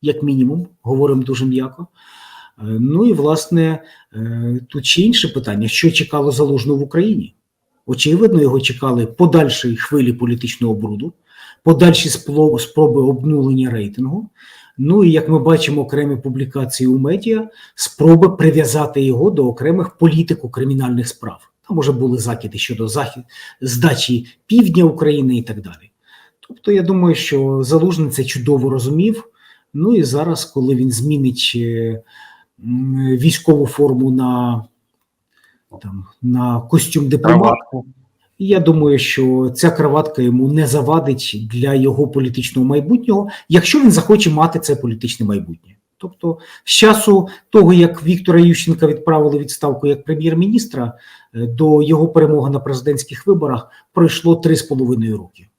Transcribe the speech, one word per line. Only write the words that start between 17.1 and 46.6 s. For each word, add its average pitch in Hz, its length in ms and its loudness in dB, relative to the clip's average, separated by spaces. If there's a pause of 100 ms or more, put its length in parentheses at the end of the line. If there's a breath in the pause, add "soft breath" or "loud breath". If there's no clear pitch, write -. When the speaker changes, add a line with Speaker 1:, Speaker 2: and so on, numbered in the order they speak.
Speaker 1:
спроби 165 540 4
прив'язати 151 720 0
його 135 280 2
до 147 180 0
окремих 151 500 -2
політико-кримінальних 131 1080 -2
справ. - 440 -14 (180)
Там 185 100 -4
уже 143 140 0
були 127 260 -2
закиди 113 400 -8
щодо 110 300 -6
захід-, 123 360 -8 (380 loud breath)
здачі 123 640 -2 (200 loud breath)
півдня 185 380 4
України 147 540 0
і 117 40 -2
так 107 200 -10
далі. 87 300 -20 (560 soft breath)
Тобто, - 240 -4
я 196 100 4
думаю, 180 340 2
що 135 480 -2
Залужний 160 460 0
це 131 140 -4
чудово 127 460 -2
розумів. 151 600 -2 (440 soft breath)
Ну 190 220 0
і 180 80 2
зараз, 147 420 -4
коли 131 300 -2
він 127 160 0
змінить, 127 640 -2
е, 117 460 -4 (600 soft breath)
м, 131 540 -2
військову 147 500 0
форму 131 440 0
на, 123 520 -2 (1160)
там, 98 240 -16 (160)
на 123 400 -2
костюм 147 480 -2
дипломата, 147 300 4
Speaker 2:
Краватку. 123 460 -2 (540)
Speaker 1:
я 196 200 2
думаю, 151 400 2
що 127 560 0
ця 170 160 2
краватка 151 500 -2
йому 127 320 2
не 151 140 0
завадить 131 840 -2
для 127 220 -2
його 139 340 0
політичного 127 600 -4
майбутнього, 202 600 0 (200 loud breath)
якщо 175 320 2
він 247 100 8
захоче 202 380 4
мати 160 300 0
це 147 160 -2
політичне 117 500 -6
майбутнє. 90 500 -8 (220)
Тобто 170 400 -8 (260 loud breath)